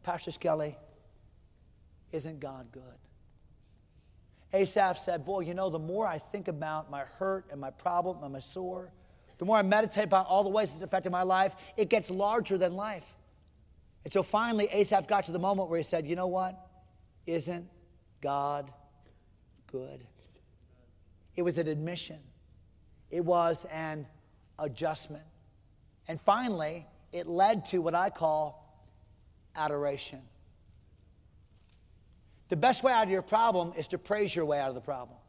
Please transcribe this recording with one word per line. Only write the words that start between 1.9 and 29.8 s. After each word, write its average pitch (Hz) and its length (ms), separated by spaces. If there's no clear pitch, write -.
isn't 156 280
God 131 320
good?" 127 120
Asaph 190 440
said, 170 280
"Boy, 196 160
you 170 120
know, 190 160
the 160 100
more 185 260
I 160 140
think - 280
about 156 440
my 143 100
hurt 190 500
and 143 100
my 135 100
problem 180 520
and 139 100
my 139 60
sore, 185 520
the 180 80
more 220 120
I 208 40
meditate 208 420
about 190 240
all 196 160
the 196 60
ways 196 240
it's 160 80
affected 185 300
my 180 120
life, 185 320
it 214 120
gets 202 220
larger 202 460
than 175 180
life." 202 400
And - 80
so 190 120
finally, 214 480
Asaph 202 360
got 202 180
to 165 60
the 175 80
moment 190 300
where 170 80
he 156 60
said, 165 220
"You 165 100
know 185 120
what? 185 320
Isn't 170 440
God 143 520
good?" 131 380
It 175 80
was 170 140
an 160 100
admission. 156 520
It 175 140
was 170 480
an 156 340
adjustment. 151 640
And 165 120
finally, 175 680
it 175 120
led 185 420
to 180 140
what 165 140
I 190 140
call 156 720
adoration. 143 680